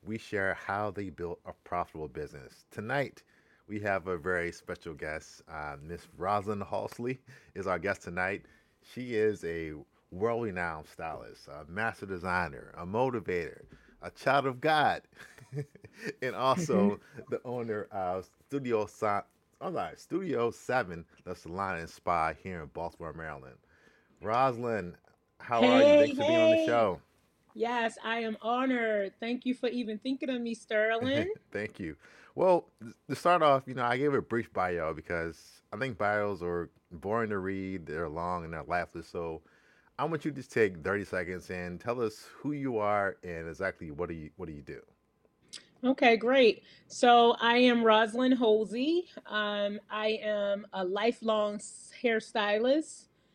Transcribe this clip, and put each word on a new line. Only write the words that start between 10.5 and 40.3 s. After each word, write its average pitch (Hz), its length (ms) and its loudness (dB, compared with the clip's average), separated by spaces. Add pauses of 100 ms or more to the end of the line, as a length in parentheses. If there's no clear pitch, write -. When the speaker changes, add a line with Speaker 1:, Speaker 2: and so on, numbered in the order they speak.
Speaker 1:
stylist, 67 640 -12
a 73 220 -16
master 107 360 -4
designer, 90 720 -4
a 87 80 -8
motivator, 104 760 -2 (400)
a 85 100 -12
child 135 360 2
of 127 120 -4
God, 139 440 2 (500)
<laughs> - 680 -10
and 127 120 -4
also 104 580 4
Speaker 2:
Mm-hmm. - 360 -12
Speaker 1:
the 117 160 -4
owner 117 480 -6
of 92 340 -4 (200)
Studio 123 400 0
Sa-, 101 340 -2 (400)
I'm 175 140 -8
sorry, 90 240 -6
Studio 139 520 -2
Seven, 92 540 -4 (220)
the 90 80 -8
salon 92 420 -6
and 82 140 -8
spa 80 420 0 (100)
here 90 200 -8
in 73 60 -12
Baltimore, 82 440 -8
Maryland. 71 440 -12 (680)
Rosalind, 117 720 0 (460)
how - 260 2
are 262 160 8
you? 285 80 10
Speaker 2:
Hey, 294 80 10
Speaker 1:
Thanks 285 180 4
for 277 80 0
being 302 160 4
on 214 120 8
the 330 40 6
Speaker 2:
hey. - 80 2
Speaker 1:
show. 113 380 2 (500)
Speaker 2:
Yes, 226 500 -2
I 226 180 -2
am 220 200 -4
honored. 226 800 0
Thank 240 240 -4
you 254 80 0
for 247 160 -2
even 220 300 -4
thinking 269 320 -4
of 254 100 -2
me, 233 140 -4
Sterling. 233 760 0 (120)
Speaker 1:
<laughs> - 120 -20
Thank 208 260 -6
you. 87 180 -6 (380)
Well, 175 300 4 (160)
th-, 113 140 -16 (160)
to 135 40 -2
start 175 280 4
off, 139 240 6
you 131 80 -10
know, 127 100 -4
I 120 140 2
gave 143 160 2
a 110 80 2
brief - 320 -2
bio 87 400 0
because 82 680 -6 (100)
I 107 60 -10
think 120 220 -6
bios 104 440 0
are 87 280 -4 (200)
boring 104 380 -2
to 104 120 -2
read, 95 440 -6
they're 78 240 -6
long, 85 360 -4
and 80 100 -10
they're 78 80 -8
lifeless. 82 440 -6
So 82 360 -8 (580)
I 135 40 -2
want 160 200 -4
you 156 60 -2